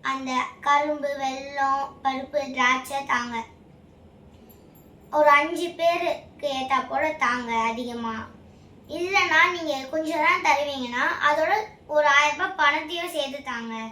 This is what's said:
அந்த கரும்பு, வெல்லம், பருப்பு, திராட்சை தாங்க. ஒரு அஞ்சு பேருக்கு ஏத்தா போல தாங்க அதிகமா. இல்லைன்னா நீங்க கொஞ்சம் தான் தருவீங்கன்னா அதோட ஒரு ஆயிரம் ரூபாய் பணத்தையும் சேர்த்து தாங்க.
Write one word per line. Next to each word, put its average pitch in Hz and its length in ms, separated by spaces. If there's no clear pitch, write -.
அந்த 262 300
கரும்பு, 285 480
வெல்லம், 277 640
பருப்பு, 269 360
திராட்சை 262 520
தாங்க. 240 320
ஒரு 302 180
அஞ்சு 320 480
பேருக்கு 339 720
ஏத்தா 262 300
போல 294 200
தாங்க 247 420
அதிகமா. 233 420
இல்லைன்னா 349 520
நீங்க 330 220
கொஞ்சம் 311 340
தான் 359 220
தருவீங்கன்னா 277 580
அதோட 320 240
ஒரு 302 200
ஆயிரம் 294 320
ரூபாய் 381 220
பணத்தையும் 311 540
சேர்த்து 277 280
தாங்க. 233 320